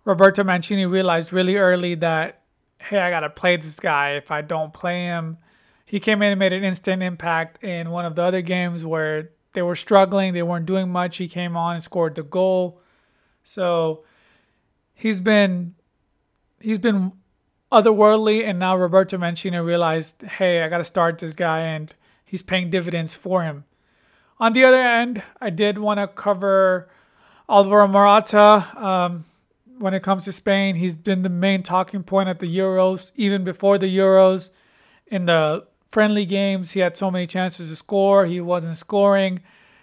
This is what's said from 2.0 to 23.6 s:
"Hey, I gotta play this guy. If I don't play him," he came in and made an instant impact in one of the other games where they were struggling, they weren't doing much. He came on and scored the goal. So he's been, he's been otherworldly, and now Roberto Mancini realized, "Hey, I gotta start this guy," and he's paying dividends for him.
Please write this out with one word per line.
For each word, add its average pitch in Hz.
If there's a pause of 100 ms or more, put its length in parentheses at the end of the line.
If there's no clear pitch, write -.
"Hey, 202
I 180
gotta 156
play 180
this 156
guy. 143
If 143
I 151
don't 156
play 175
him," 165 (480)
he 202
came 214
in 202
and 190
made 190
an 196
instant 185
impact 170
in 170
one 175
of 165
the 175
other 180
games 175
where 156 (240)
they 185
were 175
struggling, 190
they 175
weren't 170
doing 185
much. 180
He 180
came 175
on 170
and 160
scored 165
the 160
goal. 180 (640)
So 165 (920)
he's 214
been, 185 (840)
he's 214
been 190 (600)
otherworldly, 214
and 202
now 185
Roberto 185
Mancini 175
realized, 165
"Hey, 175
I 156
gotta 170
start 170
this 160
guy," 160
and 156 (320)
he's 185
paying 180
dividends 170
for 180
him. 147 (760)